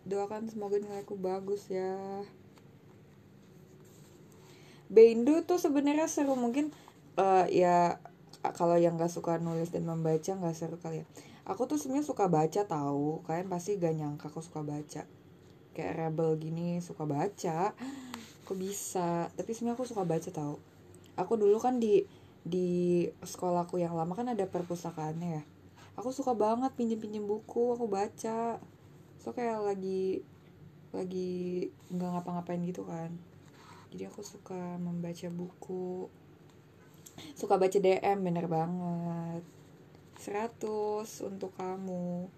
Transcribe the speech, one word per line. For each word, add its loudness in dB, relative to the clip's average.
Doakan -4
semoga -2
nilai -4
aku -10
bagus -4
ya. -4
Beindo 10
tuh 4
sebenarnya 4
seru. 2
Mungkin, 0
eh, 6
ya, 6
kalau 4
yang 6
nggak 2
suka -2
nulis -2
dan -2
membaca 0
nggak -2
seru -6
kali -8
ya. -12
Aku -2
tuh -2
sebenarnya -2
suka 2
baca 4
tahu. -2
Kalian -4
pasti -4
gak 2
nyangka -6
aku -10
suka -8
baca. -8
Kayak -4
Rebel 2
gini -4
suka -6
baca. 0
Kok -6
bisa? -2
Tapi -6
sebenarnya -2
aku -2
suka -2
baca 0
tahu. -6
Aku 0
dulu 6
kan 2
di, 6
di 2
sekolahku 0
yang 0
lama -2
kan -2
ada 0
perpustakaannya -4
ya. -16
Aku -4
suka -2
banget 2
pinjem-pinjem -2
buku, 0
aku -2
baca. -2
So, -10
kayak -2
lagi, -2
lagi -4
nggak -2
ngapa-ngapain -4
gitu -6
kan. -8
Jadi -10
aku -14
suka -10
membaca -6
buku. -6
Suka 2
baca 4
D 4
M, 0
bener 0
banget. -4
Seratus -6
untuk -8
kamu. -6